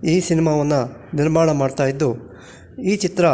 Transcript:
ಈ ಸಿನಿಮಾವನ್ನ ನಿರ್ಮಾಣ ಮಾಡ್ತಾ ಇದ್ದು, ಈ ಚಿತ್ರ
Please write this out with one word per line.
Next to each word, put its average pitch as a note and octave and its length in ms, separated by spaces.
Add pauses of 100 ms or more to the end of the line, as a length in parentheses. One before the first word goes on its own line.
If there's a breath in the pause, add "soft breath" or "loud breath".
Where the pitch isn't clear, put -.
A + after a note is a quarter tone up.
ಈ E3+ 140
ಸಿನಿಮಾವನ್ನ D#3 540 (400)
ನಿರ್ಮಾಣ D#3+ 380
ಮಾಡ್ತಾ C3+ 340
ಇದ್ದು, C#3 240 (760 loud breath)
ಈ F#3+ 120
ಚಿತ್ರ F3+ 380